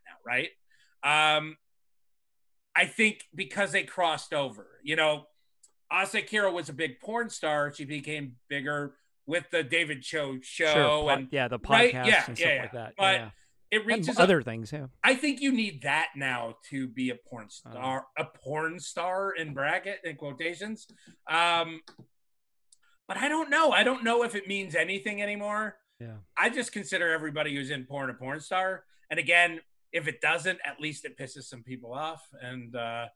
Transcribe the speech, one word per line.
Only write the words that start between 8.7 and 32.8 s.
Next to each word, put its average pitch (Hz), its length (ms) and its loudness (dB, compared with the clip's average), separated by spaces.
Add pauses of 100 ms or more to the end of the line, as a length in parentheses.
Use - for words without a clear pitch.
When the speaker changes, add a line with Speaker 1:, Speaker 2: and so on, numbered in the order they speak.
Speaker 1:
with 160 260 -4
the 165 120 2
David 147 400 0
Cho 143 380 -4
show - 320 -2
Speaker 2:
Sure, 147 100 8 (200)
po-, 147 60 2
Speaker 1:
and 135 220 2
Speaker 2:
yeah, 135 160 2
the 117 200 -4
Speaker 1:
right? 240 260 8
Speaker 2:
podcast - 0 -
Speaker 1:
Yeah, 127 100 -2
Speaker 2:
and - 40 2
Speaker 1:
yeah, 196 160 6 (120)
Speaker 2:
stuff - 40 -10
Speaker 1:
yeah. 147 220 4
Speaker 2:
like - 120 -8
that. 120 240 -8
Speaker 1:
But 190 180 4
Speaker 2:
Yeah. 113 140 -4 (420)
Speaker 1:
it 208 100 4
Speaker 2:
And 202 60 -6
Speaker 1:
reaches 214 300 0
a 170 40 8
Speaker 2:
other 180 200 8
things, 113 300 -6
yeah. 147 160 -8 (160)
Speaker 1:
I 247 120 8
think 277 260 0
you 277 100 2
need 202 320 -2
that 151 320 0
now 123 400 -4 (140)
to 135 180 -6
be 127 240 -2
a 117 40 -6
porn 113 300 -16 (200)
Speaker 2:
Uh. 120 60 -18
Speaker 1:
star, 131 360 -6 (100)
a 156 80 -2
porn 160 540 -6
star 185 540 -4
in 160 200 -6
bracket, 180 500 -2
in 160 120 -8
quotations. 165 720 -8 (400)
Um, 165 540 2 (1300)
but 190 100 -6
I 240 100 0
don't 302 220 0
know. 302 220 6
I 196 120 6
don't 254 200 0
know 233 200 4
if 233 120 -4
it 196 120 -6
means 196 280 -4
anything 196 460 -2
anymore. 208 560 -4 (220)
Speaker 2:
Yeah. 113 180 -14 (200)
Speaker 1:
I 202 120 4
just 247 220 -4
consider 175 400 -2
everybody 151 440 -2
who's 139 160 -4
in 131 140 -6
porn 135 240 -6
a 123 40 -6
porn 135 260 -8
star. 185 460 -2 (240)
And 156 100 -2
again, 170 400 6 (320)
if 160 160 -4
it 151 140 -6
doesn't, 165 420 0
at 139 160 -8
least 151 240 -6
it 139 140 -14
pisses 135 260 -12
some 120 200 -16
people 120 300 -12
off. 156 280 -6 (200)
And, 123 340 -10
uh, 117 400 -4